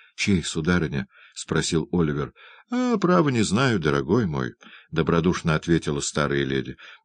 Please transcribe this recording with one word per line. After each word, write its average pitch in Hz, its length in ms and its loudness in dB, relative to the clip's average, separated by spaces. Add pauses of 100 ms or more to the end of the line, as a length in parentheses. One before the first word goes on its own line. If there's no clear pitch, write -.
(160)
«Чей, 92 280 0
сударыня?» — 80 640 -2 (280)
спросил - 560 -2
Оливер. 73 420 0 (380)
«А, 247 260 0
право, 175 320 2
не 120 120 2
знаю, 107 380 2
дорогой 76 480 2
мой», — 65 260 -4 (380)
добродушно 82 640 2
ответила 78 460 0
старая 69 420 -2
леди. 65 340 -4 (280)